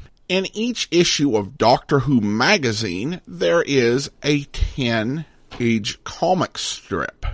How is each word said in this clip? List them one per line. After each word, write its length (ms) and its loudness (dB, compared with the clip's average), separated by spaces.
in 240 0
each 380 -4
issue 460 2
of 220 -4
Doctor 420 4
Who 200 2
magazine, 1040 0
there 380 0
is 480 2
a 200 0
ten-page 1600 -4
comic 560 -2
strip, 760 -8